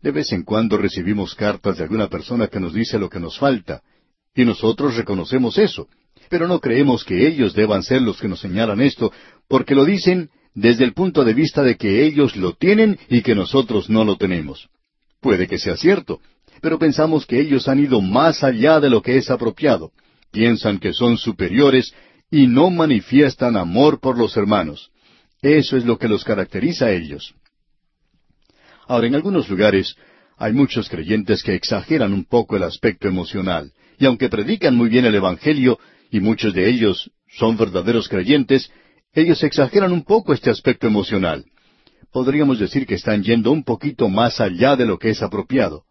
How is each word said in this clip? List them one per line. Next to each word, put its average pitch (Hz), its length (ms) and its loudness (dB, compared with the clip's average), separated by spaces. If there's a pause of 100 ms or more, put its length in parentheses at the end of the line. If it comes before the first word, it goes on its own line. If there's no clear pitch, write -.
De 143 80 -2
vez 139 220 -4
en 90 100 -4
cuando 107 360 0
recibimos 98 560 -4
cartas 101 420 -4
de 85 80 -6
alguna 101 240 -4
persona 104 400 -4
que - 100 -8
nos 87 140 -6
dice 113 260 -4
lo 95 100 -4
que 87 120 -10
nos 82 180 -12
falta, 123 440 -4 (520)
y 127 100 2
nosotros 113 520 0
reconocemos 110 640 -2
eso. - 300 0 (420)
Pero 170 180 -2
no 180 100 0
creemos 127 460 2
que 98 240 2
ellos 131 260 0
deban 104 280 0
ser 131 200 0
los 110 160 -2
que 113 100 -6
nos 90 120 -8
señalan 101 400 -2
esto, 127 320 0 (340)
porque 131 280 0
lo 139 100 6
dicen 180 460 0 (280)
desde 117 260 4
el 123 100 -2
punto 156 280 0
de 113 120 4
vista 147 280 0
de 123 140 2
que 107 300 2
ellos 147 280 2
lo 90 200 -4
tienen 208 440 2 (120)
y 120 100 4
que 113 140 0
nosotros 107 560 -2
no 110 140 4
lo 101 120 0
tenemos. 85 540 -6 (500)
Puede 92 260 2
que 90 120 -6
sea 90 180 -4
cierto, 170 440 0 (420)
pero 160 160 -2
pensamos 156 480 0
que 120 120 0
ellos 139 300 0
han 135 100 2
ido 131 220 2
más 127 420 2
allá 139 380 4
de 143 80 2
lo 113 140 4
que 123 160 2
es - 120 -2
apropiado. 117 600 -2 (400)
Piensan 107 460 0
que 87 160 -4
son 120 240 0
superiores 117 760 0 (360)
y 147 160 6
no 135 240 4
manifiestan 139 840 0
amor 104 460 0
por 131 160 -2
los 113 220 0
hermanos. 101 520 -2 (520)
Eso 143 340 2
es 123 80 0
lo 117 140 0
que 117 100 -4
los 104 160 -2
caracteriza 107 640 -2
a 110 60 2
ellos. 78 420 -8 (1500)
Ahora, 117 200 0
en 131 60 0
algunos 160 360 -2
lugares 98 440 2 (440)
hay 110 160 -2
muchos 127 340 0
creyentes 95 540 -2
que 98 120 -2
exageran 104 600 -2
un 95 100 -4
poco 113 320 -2
el 95 60 -2
aspecto 98 460 -4
emocional, 92 640 -6 (260)
y 135 80 2
aunque 123 240 0
predican 143 440 0
muy 117 140 4
bien 123 160 4
el 110 100 2
Evangelio, 120 640 0 (320)
y 107 100 -2
muchos 104 340 -2
de 95 160 2
ellos 110 400 -2 (180)
son 113 300 -2
verdaderos 104 500 -2
creyentes, 131 640 0 (420)
ellos 165 300 2
exageran 165 500 0
un 170 120 -2
poco 196 300 0
este - 160 -2
aspecto - 360 -2
emocional. 95 600 -2 (640)
Podríamos 135 460 0
decir 113 280 -2
que 107 80 -2
están 104 280 -2
yendo 117 280 2
un 151 140 0
poquito 123 460 -2
más 113 320 0
allá 107 340 2
de 127 80 2
lo 101 140 -2
que 113 100 -2
es 110 140 -2
apropiado. 101 680 -4